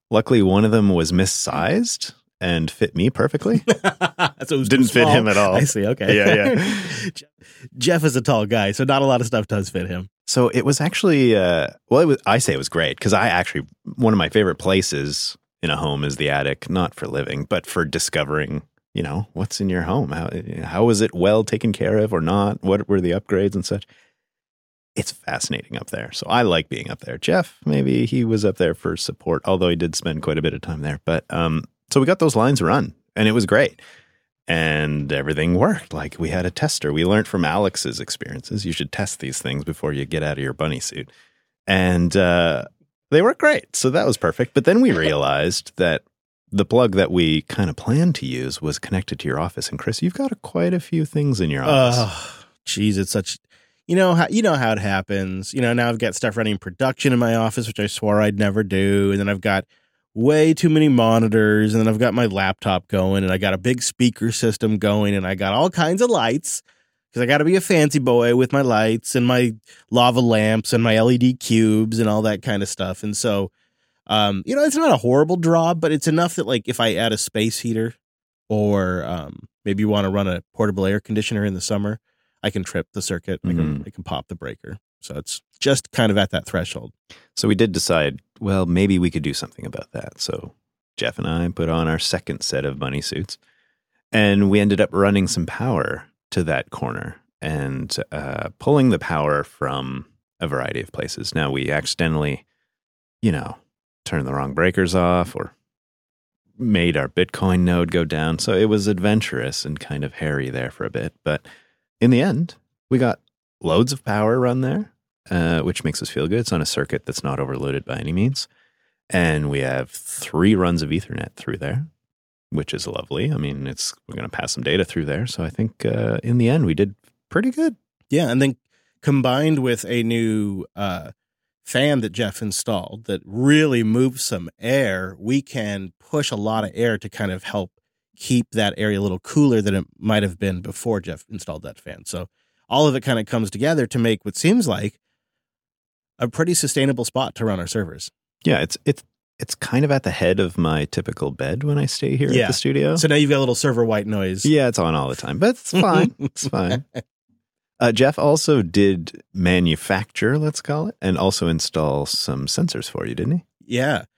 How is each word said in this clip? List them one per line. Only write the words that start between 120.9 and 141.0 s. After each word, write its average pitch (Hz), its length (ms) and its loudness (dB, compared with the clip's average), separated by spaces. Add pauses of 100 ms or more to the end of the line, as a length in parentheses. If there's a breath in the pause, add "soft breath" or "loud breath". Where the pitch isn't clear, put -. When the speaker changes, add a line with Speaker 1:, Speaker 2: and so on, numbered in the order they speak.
Speaker 1:
through - 220 -10
there, 135 300 -4 (640)
which - 240 -6
is - 140 -8
lovely. 107 440 -4
I 147 60 -2
mean, 69 300 -6
it's, - 260 -8 (140)
we're - 80 -14
gonna - 140 -10
pass - 240 -6
some 58 100 -8
data 87 200 2
through 80 220 -4
there. 80 220 -4
So - 160 -6
I 82 60 -4
think, - 360 -4
uh, 113 380 -2
in 120 140 0
the 117 120 4
end, 147 160 2
we 82 80 2
did 95 220 0 (340)
pretty 233 220 0
good. 311 240 0 (340)
Speaker 2:
Yeah, 147 220 2
and 127 100 4
then 139 160 2 (440)
combined 139 580 2
with 123 280 0
a 120 160 0
new, 110 640 -2 (100)
uh, 87 360 -6 (540)
fan 139 340 0
that 110 140 -2
Jeff 104 280 -6
installed 104 640 -6
that 101 200 -6
really 131 580 4
moves 123 400 0
some 87 260 -6 (100)
air, 98 600 -2
we 127 220 -2
can 101 580 -8
push - 320 -4
a 123 60 -6
lot 107 260 -2
of 101 100 -6
air 113 240 0
to 101 120 -10
kind 104 220 -6
of 92 120 -8
help 95 280 -6 (440)
keep 123 380 0
that 107 240 0
area 104 200 0
a 98 40 -2
little 92 180 -2
cooler 135 420 2
than 98 140 0
it 95 100 -2 (140)
might 107 240 0
have 90 160 -4
been 92 220 -4
before 110 400 -6